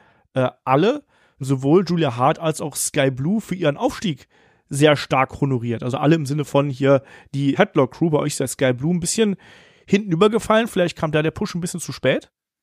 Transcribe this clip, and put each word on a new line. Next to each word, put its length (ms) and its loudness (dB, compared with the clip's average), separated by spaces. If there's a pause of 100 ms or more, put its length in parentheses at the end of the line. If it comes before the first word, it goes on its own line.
(340)
äh, 160 0 (140)
alle, 400 2 (340)
sowohl 500 2
Julia 280 0
Hart 220 0
als 220 -4
auch 160 -8
Sky 340 0
Blue 300 -2
für 140 -8
ihren 240 -2
Aufstieg 500 -4 (400)
sehr 280 4
stark 440 -2
honoriert. 420 -2
Also 140 -4
alle 200 4
im 100 -4
Sinne 180 -4
von 240 0
hier 340 2 (320)
die 220 0
Headlock 380 2
Crew, 160 0
bei 80 2
euch 160 -4
ist 60 -6
der 80 -2
Sky 260 0
Blue 200 -2
ein 60 -2
bisschen 360 0 (500)
hinten 260 0
übergefallen. 560 2
Vielleicht 280 -2
kam 140 -4
da 100 0
der 120 -2
Push 240 -8
ein 40 -4
bisschen 200 -8
zu 100 -10
spät. 400 -2 (320)